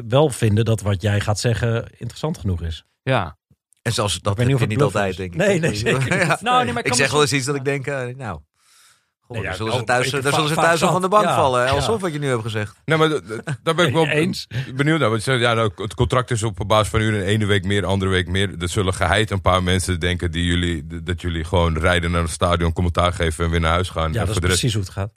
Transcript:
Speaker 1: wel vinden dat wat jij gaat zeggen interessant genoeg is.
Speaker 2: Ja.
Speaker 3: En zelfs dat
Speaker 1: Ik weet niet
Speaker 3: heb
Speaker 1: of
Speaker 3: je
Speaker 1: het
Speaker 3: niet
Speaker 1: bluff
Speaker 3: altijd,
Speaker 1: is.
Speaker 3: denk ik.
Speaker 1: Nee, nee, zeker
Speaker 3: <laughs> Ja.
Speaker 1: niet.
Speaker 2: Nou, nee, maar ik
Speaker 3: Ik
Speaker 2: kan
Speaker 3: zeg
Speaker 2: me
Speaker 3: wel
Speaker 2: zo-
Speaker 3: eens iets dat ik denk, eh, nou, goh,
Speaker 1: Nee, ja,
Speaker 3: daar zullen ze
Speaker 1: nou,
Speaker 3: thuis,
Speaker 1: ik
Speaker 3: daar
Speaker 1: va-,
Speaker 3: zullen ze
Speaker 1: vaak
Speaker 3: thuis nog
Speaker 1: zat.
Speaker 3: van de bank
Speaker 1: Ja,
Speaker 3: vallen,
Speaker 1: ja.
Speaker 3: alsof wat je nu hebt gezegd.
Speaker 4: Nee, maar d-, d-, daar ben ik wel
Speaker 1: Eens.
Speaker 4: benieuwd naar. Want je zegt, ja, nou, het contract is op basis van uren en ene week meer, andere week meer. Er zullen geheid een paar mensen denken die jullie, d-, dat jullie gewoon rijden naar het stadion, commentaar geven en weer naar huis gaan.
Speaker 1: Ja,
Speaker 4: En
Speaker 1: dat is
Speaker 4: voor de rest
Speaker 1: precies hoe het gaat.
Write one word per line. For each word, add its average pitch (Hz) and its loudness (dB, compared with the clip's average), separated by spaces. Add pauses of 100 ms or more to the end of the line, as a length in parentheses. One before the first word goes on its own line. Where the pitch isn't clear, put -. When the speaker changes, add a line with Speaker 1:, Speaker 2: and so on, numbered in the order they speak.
Speaker 1:
wel 139 4
vinden 110 2
dat 107 0
wat 98 -2
jij 104 2
gaat 104 -2
zeggen 117 0 (120)
interessant 151 -6
genoeg 87 -2
is. 80 -8 (180)
Speaker 2:
Ja. 107 -2 (460)
Speaker 3:
En 120 -2
zelfs 101 -2
dat 104 -2
Speaker 1:
Ik 98 -2
weet 123 2
niet 135 2
Speaker 3:
heb 107 0
Speaker 1:
of 107 -4
Speaker 3:
je 139 2
Speaker 1:
het 101 2
Speaker 3:
niet - -
Speaker 1:
bluff - -4
Speaker 3:
altijd, 101 0
Speaker 1:
is. 87 -8
Speaker 3:
denk 92 -8
ik. 117 -6
Speaker 1:
Nee, 196 2
nee, 143 0
zeker 123 0
Speaker 3:
<laughs> 196 0
Ja. 160 2
Speaker 1:
niet. 156 0
Speaker 2:
Nou, 247 2
nee, 240 -4
maar 240 -4
ik - -
Speaker 3:
Ik - -
Speaker 2:
kan - 0
Speaker 3:
zeg 135 2
Speaker 2:
me 110 -4
Speaker 3:
wel 147 4
Speaker 2:
zo- - -2
Speaker 3:
eens - -
iets 135 -2
dat 143 -2
ik 131 -8
denk, 139 -4
eh, 127 -6
nou, 104 -10 (800)
goh, - -14
Speaker 1:
Nee, 110 -4
ja, 95 -6
Speaker 3:
daar 92 -4
zullen 113 -4
ze 123 2
Speaker 1:
nou, 117 -4
Speaker 3:
thuis, 127 2
Speaker 1:
ik 135 -2
Speaker 3:
daar 143 -2
Speaker 1:
va-, 139 0
Speaker 3:
zullen 151 2
ze 156 0
Speaker 1:
vaak 160 2
Speaker 3:
thuis 165 4
nog 175 4
Speaker 1:
zat. 175 2
Speaker 3:
van 185 -2
de 208 4
bank 208 6
Speaker 1:
Ja, 160 2
Speaker 3:
vallen, 123 4
Speaker 1:
ja. 131 2
Speaker 3:
alsof 143 0
wat 185 -2
je 147 -6
nu 147 -4
hebt 120 0
gezegd. 107 -6
Speaker 4:
Nee, 156 2
maar 156 4
d-, 143 -2
d-, 117 -8
daar 165 0
ben 170 2
ik 127 0
wel 160 2
Speaker 1:
Eens. 156 -2 (280)
Speaker 4:
benieuwd 151 2
naar. 127 4
Want 113 -2
je 135 -2
zegt, 123 2
ja, 120 4
nou, 113 2
het 104 -8
contract 123 0
is 110 -2
op 110 -4
basis 107 4
van 113 0
uren 107 0
en 90 -4
ene 107 2
week 98 2
meer, 101 2
andere 95 0
week 90 2
meer. 95 0
Er 87 -4
zullen 92 0
geheid 98 2
een 98 -2
paar 92 2
mensen 90 0
denken 87 -2
die 85 -2
jullie, 87 0
d-, 82 -10
dat 85 -4
jullie 82 -4
gewoon 85 2
rijden 85 2
naar 85 0
het 82 -2
stadion, 85 0
commentaar 87 0
geven 82 -2
en 82 0
weer 82 0
naar 82 2
huis 90 0
gaan. 80 -2
Speaker 1:
Ja, 107 -2
Speaker 4:
En 101 0
Speaker 1:
dat - -
is 104 -4
Speaker 4:
voor 101 -2
de 90 0
rest 90 2
Speaker 1:
precies 120 0
hoe 101 -4
het - -12
gaat. 98 -8